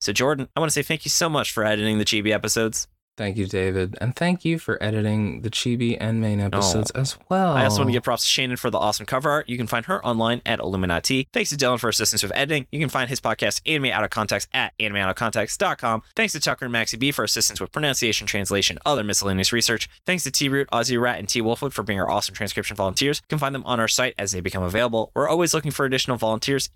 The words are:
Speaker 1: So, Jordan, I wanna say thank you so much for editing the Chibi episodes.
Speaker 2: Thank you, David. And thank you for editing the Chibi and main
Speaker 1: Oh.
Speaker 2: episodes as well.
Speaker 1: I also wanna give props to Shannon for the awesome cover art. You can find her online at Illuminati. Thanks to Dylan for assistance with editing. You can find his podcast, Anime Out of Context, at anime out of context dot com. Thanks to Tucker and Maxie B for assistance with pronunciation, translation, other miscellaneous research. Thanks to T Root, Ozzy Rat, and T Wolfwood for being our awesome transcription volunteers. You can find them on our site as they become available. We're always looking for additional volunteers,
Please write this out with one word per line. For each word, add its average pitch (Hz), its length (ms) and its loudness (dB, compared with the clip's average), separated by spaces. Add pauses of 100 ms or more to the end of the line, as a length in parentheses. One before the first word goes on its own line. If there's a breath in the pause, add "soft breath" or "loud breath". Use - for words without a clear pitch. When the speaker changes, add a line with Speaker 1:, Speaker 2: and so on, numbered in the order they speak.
Speaker 1:
So, - 120 -2
Jordan, 135 440 0
I 156 40 0
wanna 160 100 0
say 147 120 0
thank 160 220 -4
you 143 60 -4
so - 200 2
much 143 220 0
for 110 120 0
editing 107 340 2
the 107 60 2
Chibi 104 280 2
episodes. 110 560 0 (280)
Speaker 2:
Thank 104 200 -2
you, 101 100 0
David. 95 540 0
And 123 140 -2
thank 175 300 0
you 165 160 0
for - 200 -4
editing 107 600 0
the 113 100 -4
Chibi 117 500 0
and 113 200 0
main 104 200 2
Speaker 1:
Oh. 101 60 2
Speaker 2:
episodes 101 460 2
as 131 240 -2 (120)
well. 185 280 2
Speaker 1:
I 131 80 4
also 107 160 2
wanna 131 100 4
give 120 140 0
props 120 180 0
to - 80 0
Shannon 127 260 0
for 120 140 -2
the 98 80 0
awesome 104 280 0
cover 139 220 0
art. 147 200 0
You 120 80 -4
can 120 100 -2
find 117 200 -2
her 190 200 -2
online 117 400 0
at 117 140 0
Illuminati. 92 720 0
Thanks 220 180 0
to 147 60 -4
Dylan 127 240 2
for 120 80 0
assistance 107 340 0
with 98 140 -2
editing. 143 340 0
You 143 80 -6
can 151 100 0
find 127 220 -2
his 131 100 -4
podcast, 110 460 0
Anime 147 240 0
Out 104 140 2
of 98 60 -4
Context, 104 440 -2
at 120 240 0
anime 104 200 -2
out 95 120 0
of 92 60 -2
context 110 420 -2
dot 180 200 0
com. 123 260 -2 (100)
Thanks 220 200 0
to 156 40 -6
Tucker 143 280 -2
and 120 60 -4
Maxie 113 240 0
B 131 140 2
for 127 140 0
assistance 110 360 0
with 92 120 -6
pronunciation, 127 560 0
translation, 98 580 0
other 143 160 2
miscellaneous 98 500 0
research. 113 360 0 (180 soft breath)
Thanks 180 160 0
to 135 80 -4
T 139 180 0
Root, 139 220 0
Ozzy 120 300 2
Rat, 120 180 0
and 101 100 -10
T 123 140 0
Wolfwood 117 300 0
for - 100 -4
being 98 180 -2
our - 80 2
awesome 95 280 0
transcription 104 400 -4
volunteers. 101 480 0
You - 60 -10
can 151 100 0
find 139 120 -2
them 131 140 -6
on 117 140 0
our 110 80 2
site 127 280 0
as 101 140 -4
they 95 100 -4
become 92 220 -4
available. 110 540 0
We're 143 120 2
always 165 260 2
looking 156 180 -2
for 143 140 -2
additional 127 320 0
volunteers, 113 580 0